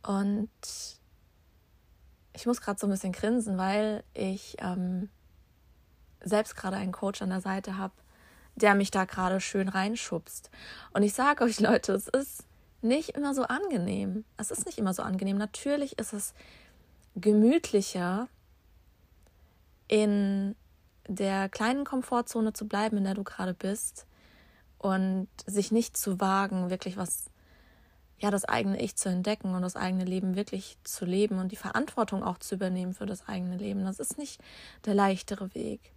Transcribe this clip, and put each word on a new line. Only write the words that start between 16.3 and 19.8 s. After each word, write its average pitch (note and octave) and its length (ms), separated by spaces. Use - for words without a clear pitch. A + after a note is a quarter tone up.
gemütlicher, G#3 1120